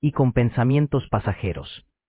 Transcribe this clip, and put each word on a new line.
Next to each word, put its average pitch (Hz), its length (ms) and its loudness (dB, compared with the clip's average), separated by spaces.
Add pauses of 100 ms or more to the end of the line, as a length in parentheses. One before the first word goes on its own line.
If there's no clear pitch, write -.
y 147 100 2
con 127 220 2
pensamientos 127 760 2
pasajeros. - 760 -4 (240)